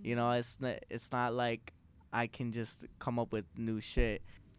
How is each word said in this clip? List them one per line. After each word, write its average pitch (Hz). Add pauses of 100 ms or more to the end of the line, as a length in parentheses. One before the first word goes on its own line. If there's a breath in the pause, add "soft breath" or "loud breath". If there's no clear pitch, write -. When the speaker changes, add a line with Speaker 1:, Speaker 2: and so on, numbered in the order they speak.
Speaker 1:
You 120
know, 120
Speaker 2:
Mm-hmm. 120
Speaker 1:
it's -
n-, 123 (100)
it's -
not 123
like 120 (400)
I 117
can 117
just 113 (140)
come 120
up 117
with 107 (100)
new 110
shit. 113 (360 loud breath)